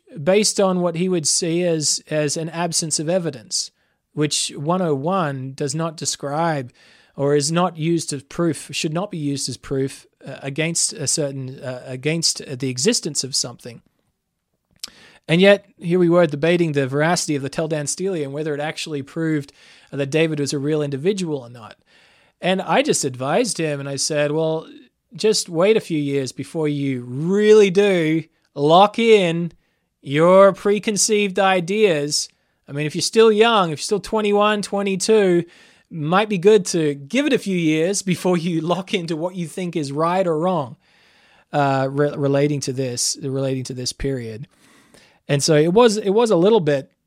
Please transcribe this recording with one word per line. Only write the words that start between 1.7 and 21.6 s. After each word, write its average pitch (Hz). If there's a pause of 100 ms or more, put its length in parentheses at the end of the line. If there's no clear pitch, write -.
as 151
an 160
absence 165
of 156
evidence, 143 (440)
which -
one 170
oh 165
one 139
does 139
not 165
describe 147 (420)
or 143
is 147
not 175
used 160
as 131
proof, -
should 156
not 196
be 180
used 139
as 117
proof, 135 (200)
uh, 135
against 156
a 208
certain, 135
uh, 127
against 139 (200)
the 131
existence 147
of 131
something. 120 (1500)
And 170
yet, 202 (100)
here 175
we 175
were 175
debating 160
the 139
veracity 151
of 131
the 135
Tel 160
Dan 151
Stele 180
and 135
whether 156
it 143
actually 151
proved 156 (380)
that 139
David 156
was 143
a 147
real 151
individual 151
or 120
not. 113 (640)